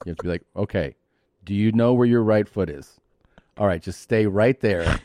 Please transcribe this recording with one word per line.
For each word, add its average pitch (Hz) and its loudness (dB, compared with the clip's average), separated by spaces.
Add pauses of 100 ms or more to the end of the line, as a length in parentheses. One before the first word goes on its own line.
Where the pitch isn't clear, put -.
You 87 -8
have 80 -10
to - -10
be 90 -4
like, 85 -4 (120)
"Okay, 92 -4 (480)
do 92 -8
you 107 2
know 117 2
where 123 4
your 117 2
right 107 2
foot 92 -4
is? 71 -18 (600)
All 104 0
right, 87 -2
just - -12
stay 110 0
right 107 2
there 85 0